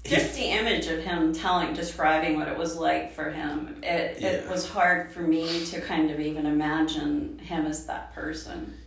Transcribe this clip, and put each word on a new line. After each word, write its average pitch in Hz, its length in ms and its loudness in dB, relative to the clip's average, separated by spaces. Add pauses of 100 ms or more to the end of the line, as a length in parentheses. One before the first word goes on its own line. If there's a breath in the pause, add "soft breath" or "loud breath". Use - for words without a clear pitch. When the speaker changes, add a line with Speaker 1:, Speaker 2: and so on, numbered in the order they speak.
Speaker 1:
he 277 100 2
Speaker 2:
Just - 200 2
the 254 100 -2
image 202 420 0
of 160 160 -2
him 160 300 2
telling, 170 400 2
describing 156 680 2
what 151 80 -2
it - 100 -4
was 165 200 -2
like - 340 0
for 151 180 -6
him, 151 540 -6
it, - 340 0
it - 280 0
Speaker 1:
Yeah. - 40 -6
Speaker 2:
was 180 180 -2
hard 175 440 4
for 180 80 -10
me 165 460 2
to - 160 -6
kind 160 300 2
of 151 100 -2
even 151 240 -2
imagine 151 960 2
him 156 280 -2
as 151 200 -4
that - 280 -8
person. - 600 -8 (120)